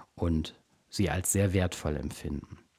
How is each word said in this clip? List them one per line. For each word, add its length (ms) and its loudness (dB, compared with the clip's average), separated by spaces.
und 420 0
sie 200 0
als 220 0
sehr 220 4
wertvoll 440 0
empfinden. 640 -6